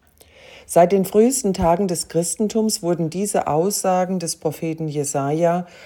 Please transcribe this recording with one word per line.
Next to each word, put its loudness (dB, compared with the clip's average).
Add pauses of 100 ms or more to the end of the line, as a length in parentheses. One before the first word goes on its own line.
(640)
Seit 4
den 2
frühesten 2
Tagen 2
des -4
Christentums -2
wurden 0
diese -2
Aussagen 0
des -6
Propheten -6
Jesaja 0 (200)